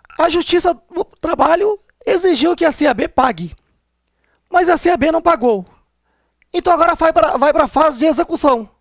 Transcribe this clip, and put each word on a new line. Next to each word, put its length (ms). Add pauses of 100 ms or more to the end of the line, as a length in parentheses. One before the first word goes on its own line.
(180)
A 100
Justiça 460
do 320
Trabalho 760 (260)
exigiu 480
que 120
a 80
CIA 200
B 140
pague. 480 (960)
Mas 180
a 100
CIA 200
B 120
não 120
pagou. 440 (880)
Então 200
agora 220
vai 180
pra, 240
vai 160
pra 140
fase 320
de 60
execução. 640 (120)